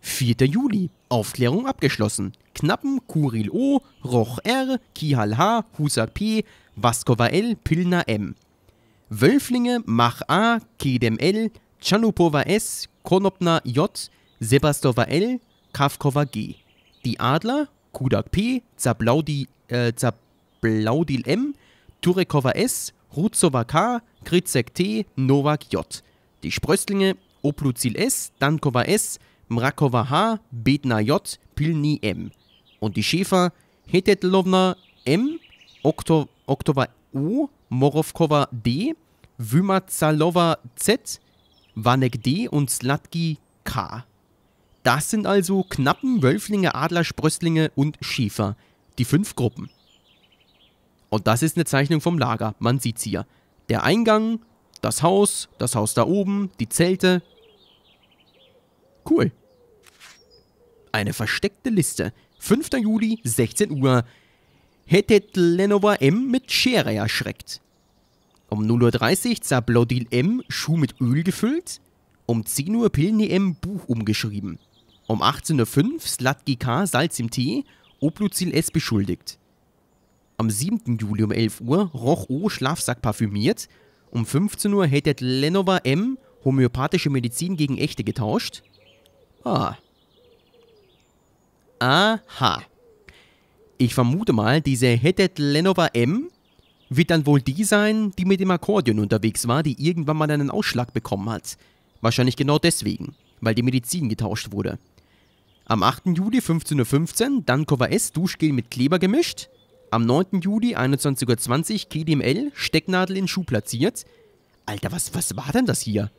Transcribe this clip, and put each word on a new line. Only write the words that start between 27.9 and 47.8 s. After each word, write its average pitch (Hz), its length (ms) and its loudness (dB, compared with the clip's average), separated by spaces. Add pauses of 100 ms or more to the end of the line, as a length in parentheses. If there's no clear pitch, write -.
S, - 440 -4
Dankova 139 420 0
S, - 380 -2 (300)
Mrakova 123 600 0
H, 208 320 0 (100)
Bedna 123 480 0
J, 131 400 -2 (160)
Pilny 151 460 0
M. 90 300 -6 (500)
Und 107 160 -4
die 110 60 -2
Schäfer, 180 500 0 (320)
Hetetlovna 185 880 2 (300)
M, 247 340 0 (440)
Okto-, 160 440 0 (180)
Oktova 135 440 -2 (240)
O, 208 340 -2 (220)
Morovkova 143 840 0
D, 127 420 -2 (440)
Wymazalova 165 1200 2 (180)
Z, - 460 -2 (540)
Wanek 120 460 2
D 196 280 0
und 147 200 0
Slatki 151 680 -2 (260)
K. 110 420 -8 (800)
Das 131 260 2
sind 214 160 0
also 190 380 2
Knappen, 180 580 0
Wölflinge, 185 540 2
Adler, 165 300 0
Sprösslinge 160 680 0
und 147 280 0